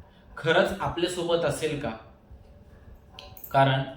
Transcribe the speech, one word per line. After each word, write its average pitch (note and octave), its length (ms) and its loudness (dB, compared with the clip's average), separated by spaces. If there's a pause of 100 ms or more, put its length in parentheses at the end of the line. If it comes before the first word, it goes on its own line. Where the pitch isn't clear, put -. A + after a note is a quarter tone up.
(360)
खरंच F3 440 2
आपल्यासोबत E3+ 640 0
असेल C#3+ 360 -2
का? A#2 100 -4 (1600)
कारण C3+ 320 4 (140)